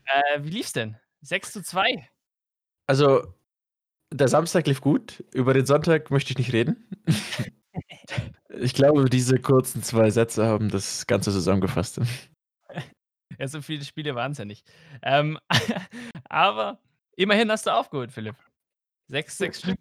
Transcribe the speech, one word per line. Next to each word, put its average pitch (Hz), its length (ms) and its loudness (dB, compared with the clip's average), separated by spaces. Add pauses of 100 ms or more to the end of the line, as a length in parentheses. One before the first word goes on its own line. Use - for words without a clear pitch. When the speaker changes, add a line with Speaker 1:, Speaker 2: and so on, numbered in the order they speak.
Speaker 1:
Äh, 143 360 0
wie 151 80 -10
lief's 214 220 -8
denn? 110 240 -6 (240)
Sechs 180 320 -8
zu 202 100 -12
zwei? 202 480 -4 (800)
Speaker 2:
Also, 135 440 4 (800)
der 139 160 4
Samstag 160 380 2
lief 139 140 2
gut. - 400 0 (120)
Über 131 220 2
den 131 120 4
Sonntag 151 440 2
möchte 135 220 0
ich - 60 -6
nicht 123 140 -2
reden. 120 320 0 (220)
<laughs> - 560 -4 (920)
Ich 127 180 -2
glaube, 139 360 6
diese 127 300 2
kurzen 127 420 2
zwei 110 280 4
Sätze 113 360 2
haben 107 220 2
das - 400 -4
Ganze 104 240 0
zusammengefasst. 95 680 0
Speaker 1:
<laughs> - 960 -10 (420)
Ja, 139 120 -8
so 151 140 -12
viele 147 220 -10
Spiele 147 300 -8
waren's 131 240 -6
ja 110 60 -10
nicht. 104 200 -16 (380)
Ähm, 147 380 2 (100)
<laughs> - 380 -2 (400)
aber 202 520 0 (360)
immerhin 208 340 2
hast 214 160 -4
du - 60 2
aufgeholt, 135 400 -2
Philipp. 110 240 -10 (760)
Sechs, 147 260 -8
sechs - 220 -6
Stück 185 220 -4